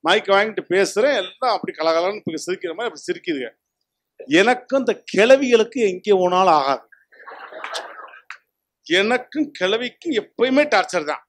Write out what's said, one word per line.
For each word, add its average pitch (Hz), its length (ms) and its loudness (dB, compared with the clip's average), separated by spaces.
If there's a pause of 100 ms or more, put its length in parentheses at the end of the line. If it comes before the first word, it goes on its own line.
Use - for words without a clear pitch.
Mic 185 300 0
வாங்கிட்டு 208 340 0
பேசுறேன், 202 480 2
எல்லாம் 208 380 -2
அப்படி 185 220 -6
கலகலன்னு 165 440 0
இப்ப 160 260 -8
சிரிக்கிற 180 280 -6
மாதிரி 226 140 -6
அப்படி 156 180 -12
சிரிக்குதுங்க. 156 440 -6 (760)
எனக்கு 220 500 2
இந்த 240 160 0 (200)
கிளவிகளுக்கு 240 640 4 (120)
எங்கே 190 300 0
போனாலும் 180 320 4
ஆகாது. 139 320 2 (2000)
எனக்கும் 233 640 -2
கிளவிக்கும் 233 720 -4
எப்பயுமே 262 500 0
torture 175 400 0
தான். - 160 -8